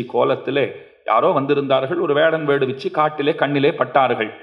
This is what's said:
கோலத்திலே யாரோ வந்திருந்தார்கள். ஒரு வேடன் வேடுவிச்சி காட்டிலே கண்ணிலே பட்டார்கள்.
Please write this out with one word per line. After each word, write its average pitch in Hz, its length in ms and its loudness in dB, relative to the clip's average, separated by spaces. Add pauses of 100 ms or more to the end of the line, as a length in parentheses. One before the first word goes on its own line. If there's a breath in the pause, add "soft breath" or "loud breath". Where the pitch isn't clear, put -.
(140)
கோலத்திலே 127 540 0 (380)
யாரோ 123 260 2
வந்திருந்தார்கள். 139 680 0
ஒரு 165 140 0
வேடன் 156 340 2
வேடுவிச்சி 135 440 -2
காட்டிலே 151 440 0
கண்ணிலே 143 360 2
பட்டார்கள். 123 600 0 (120)